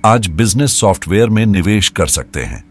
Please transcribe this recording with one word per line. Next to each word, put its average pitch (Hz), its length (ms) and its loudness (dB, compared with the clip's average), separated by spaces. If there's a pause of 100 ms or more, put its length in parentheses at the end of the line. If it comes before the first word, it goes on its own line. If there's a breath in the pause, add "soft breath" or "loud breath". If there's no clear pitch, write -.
आज 110 220 2
बिजनेस 107 460 0
सॉफ्टवेयर 101 560 0
में 107 180 2
निवेश 98 420 2
कर - 180 -2
सकते - 380 -6
हैं 55 260 -12